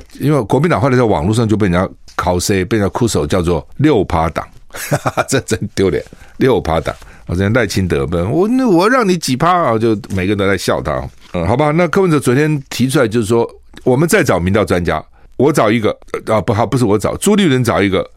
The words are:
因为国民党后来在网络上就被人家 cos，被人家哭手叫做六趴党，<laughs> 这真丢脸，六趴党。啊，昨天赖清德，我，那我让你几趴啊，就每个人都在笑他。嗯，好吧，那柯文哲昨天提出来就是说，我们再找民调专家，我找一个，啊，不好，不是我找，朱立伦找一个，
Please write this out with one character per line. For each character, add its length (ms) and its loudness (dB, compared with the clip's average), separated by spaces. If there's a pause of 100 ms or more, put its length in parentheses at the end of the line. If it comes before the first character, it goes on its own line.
(180)
因 140 0
为 100 0
国 180 0
民 80 0
党 120 2
后 100 2
来 60 2
在 60 4
网 220 2
络 100 2
上 120 2
就 100 2
被 120 2
人 40 2
家 140 2 (300)
cos， 500 0
被 120 0
人 80 0
家 40 0
哭 160 -2
手 200 0
叫 160 0
做 240 -2 (100)
六 280 2
趴 260 -2
党， 160 -6 (380)
<laughs> 440 -4
这 120 0
真 180 -4 (160)
丢 160 0
脸， 120 -4 (360)
六 220 2
趴 200 0
党。 140 -6 (320)
啊， 80 -20
昨 20 -2
天 160 0
赖 140 0
清 200 -2
德， 200 -2 (240)
我， 180 0
那 180 0
我 220 4
让 180 2
你 120 0
几 180 -4
趴 140 0
啊， 260 0
就 120 2 (220)
每 120 -2
个 60 -2
人 100 0
都 80 0
在 100 2
笑 240 -2
他。 260 -4 (260)
嗯， 140 -4
好 100 0
吧， 160 0
那 160 2
柯 120 0
文 100 2
哲 80 2
昨 160 0
天 360 0
提 180 -2
出 100 0
来 80 2
就 140 0
是 60 -2
说， 200 2 (380)
我 120 2
们 120 2
再 140 2
找 160 0
民 120 0
调 140 2
专 180 0
家， 220 -4 (320)
我 160 2
找 180 2
一 80 2
个， 120 0 (360)
啊， 140 2
不 140 -2
好， 100 2
不 140 -2
是 80 2
我 100 2
找， 200 -2
朱 200 2
立 100 2
伦 160 2
找 200 2
一 80 2
个， 260 -2